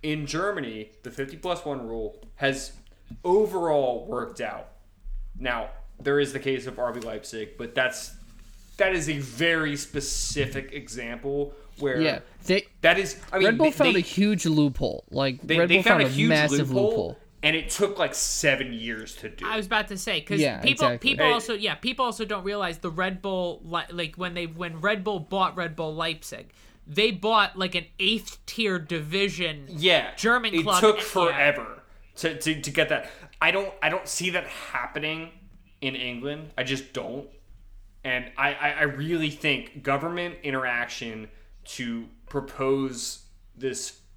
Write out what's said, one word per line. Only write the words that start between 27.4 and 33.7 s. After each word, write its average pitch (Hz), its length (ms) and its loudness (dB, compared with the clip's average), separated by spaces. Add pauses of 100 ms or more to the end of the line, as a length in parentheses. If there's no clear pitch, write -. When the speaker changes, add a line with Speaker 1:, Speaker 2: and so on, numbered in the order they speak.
Speaker 3:
like, 185 200 -2
an 170 100 -4 (140)
eighth 214 460 0
tier 202 340 0
division 156 880 -2
Speaker 1:
Yeah, 160 480 4
Speaker 3:
German 226 380 2
Speaker 1:
it 165 100 4
Speaker 3:
club. 180 160 6
Speaker 1:
took 214 160 8
Speaker 3:
Yeah. 220 80 -4
Speaker 1:
forever 143 800 2 (340)
to, 160 220 -2
to, 156 220 -2
to 147 120 -6
get 160 160 2
that. 143 200 0 (320)
I 165 120 4
don't, 190 280 -2